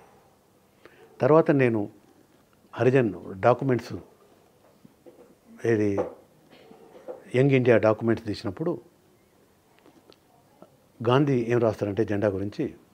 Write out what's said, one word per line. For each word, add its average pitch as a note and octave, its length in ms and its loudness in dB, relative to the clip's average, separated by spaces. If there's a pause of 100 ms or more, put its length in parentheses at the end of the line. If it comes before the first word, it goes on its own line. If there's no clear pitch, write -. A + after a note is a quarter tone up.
(1200)
తర్వాత D#3 300 4
నేను A#2+ 380 2 (840)
హరిజన్ B2 420 2 (260)
డాక్యుమెంట్స్, B2 520 0 (1700)
ఏది G#2 340 0 (1400)
యంగ్ C3 160 2
ఇండియా B2 260 4
డాక్యుమెంట్స్ A2 500 0
తీసినప్పుడు G#2+ 540 -8 (2250)
గాంధీ C3 400 2
ఏం A#2+ 100 0
రాస్తారంటే G#2+ 460 -2
జెండా G2+ 240 -2
గురించి G2+ 460 -6 (200)